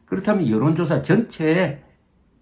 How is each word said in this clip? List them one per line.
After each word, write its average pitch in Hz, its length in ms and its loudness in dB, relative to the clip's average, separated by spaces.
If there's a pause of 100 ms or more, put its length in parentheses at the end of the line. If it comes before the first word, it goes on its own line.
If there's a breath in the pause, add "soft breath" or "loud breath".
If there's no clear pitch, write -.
그렇다면 190 420 -2
여론조사 151 540 0
전체에 165 800 0 (600)